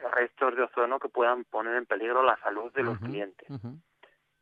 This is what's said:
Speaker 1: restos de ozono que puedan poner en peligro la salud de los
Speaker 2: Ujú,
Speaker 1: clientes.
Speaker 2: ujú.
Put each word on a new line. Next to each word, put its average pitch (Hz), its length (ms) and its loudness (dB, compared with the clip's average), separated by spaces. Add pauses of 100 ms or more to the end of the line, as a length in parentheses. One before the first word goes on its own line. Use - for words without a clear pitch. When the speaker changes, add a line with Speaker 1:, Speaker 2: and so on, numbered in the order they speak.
(140)
Speaker 1:
restos 123 420 2
de 127 80 2
ozono 123 340 0
que - 100 -6
puedan 120 360 2
poner 110 320 -4
en 120 100 -2
peligro 117 360 2
la 120 160 6
salud 110 340 -6
de 135 100 -2
los 113 160 0
Speaker 2:
Ujú, 107 80 -8
Speaker 1:
clientes. 101 440 -8
Speaker 2:
ujú. 127 280 -10 (640)